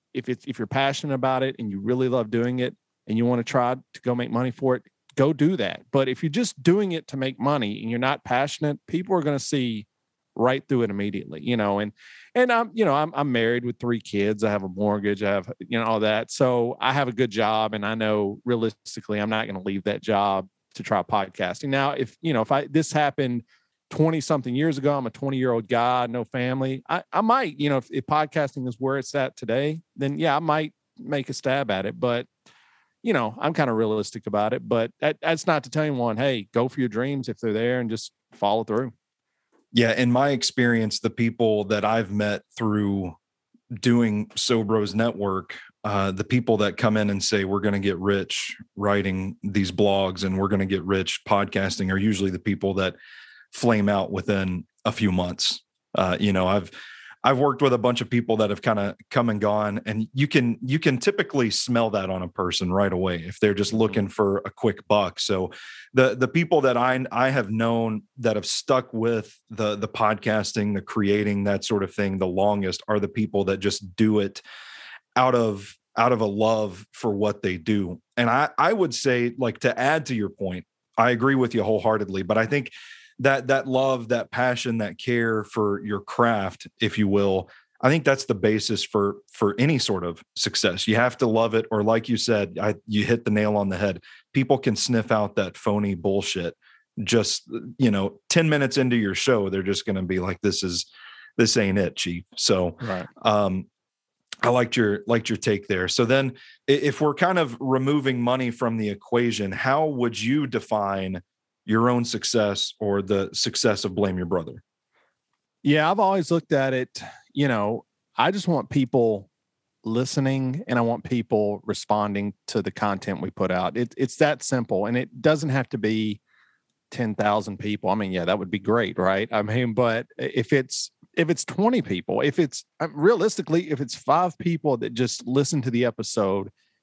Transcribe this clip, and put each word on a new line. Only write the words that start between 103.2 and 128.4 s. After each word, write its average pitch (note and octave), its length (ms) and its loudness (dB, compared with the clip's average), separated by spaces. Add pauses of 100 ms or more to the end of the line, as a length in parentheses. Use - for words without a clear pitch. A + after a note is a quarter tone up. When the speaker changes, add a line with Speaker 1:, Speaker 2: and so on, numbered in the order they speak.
Speaker 2:
um, G2+ 460 2 (760)
I A#2+ 80 4
liked A#2+ 260 2
your, G#2 300 2
liked A#2 240 0
your A2+ 80 -2
take G#2 300 -2
there. F#2 200 -2
So A#2+ 180 0
then, C3 280 2 (340)
i-, C3+ 40 6
if C#3+ 280 0
we're D3+ 140 2
kind F3+ 240 0
of C3 220 0
removing C3 600 0
money B2 300 0
from A#2 280 -2
the G#2+ 120 -2
equation, G#2+ 640 -2
how C#3 340 0
would A#2+ 340 -2
you C3+ 280 0
define G2 760 -2 (440)
your A2+ 260 4
own A#2+ 140 0
success G#2+ 760 0
or G2+ 240 0
the G2 300 0
success - 520 0
of F#2 80 -6
Blame F#2+ 240 -2
Your F2+ 80 -2
Brother? E2+ 380 -4 (1000)
Speaker 1:
Yeah, D3+ 280 4
I've G3 80 0
always F#3+ 320 2
looked E3 220 0
at C3+ 200 2
it, B2+ 300 -4 (300)
you C#3 140 2
know, A2 380 0 (300)
I C#3+ 160 4
just G3 160 -4
want D3+ 220 0
people A#2 600 2 (540)
listening C3 840 -2
and B2 120 0
I - 20 2
want A#2 220 -2
people G#2+ 640 -2
responding G#2 680 -2 (140)
to G#2+ 140 -2
the F#2 100 -4
content G2 500 -4
we F#2 80 -4
put F#2 220 -2
out. F2+ 240 -2
It, A#2 220 -4
it's C3 180 -2
that D3+ 280 2
simple, A2 420 -2
and A#2+ 120 -2
it B2+ 240 -8
doesn't D3+ 280 2
have C3 200 -2
to B2 80 -6
be A2 440 -2 (680)
ten A2 260 -4
thousand G#2 420 0
people. G#2 320 -4
I G2 60 2
mean, G2 160 -2
yeah, F2+ 120 -2
that F#2+ 160 2
would F#2 100 -8